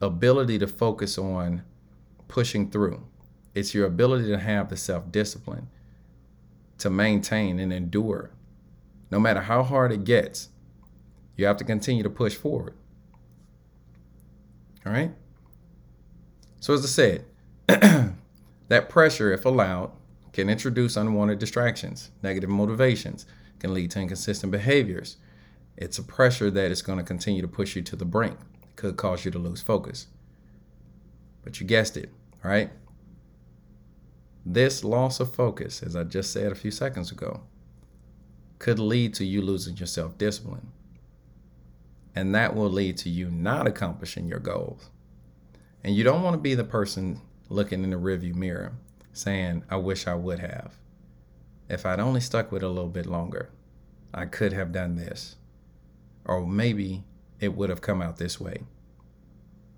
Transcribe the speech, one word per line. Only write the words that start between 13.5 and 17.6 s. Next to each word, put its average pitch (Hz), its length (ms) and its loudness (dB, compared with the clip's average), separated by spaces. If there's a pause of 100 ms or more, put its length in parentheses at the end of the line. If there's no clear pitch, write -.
All 98 80 -4
right? 156 200 0 (1500)
So - 160 2
as 135 80 2
I 139 60 -2
said, 104 360 4 (440)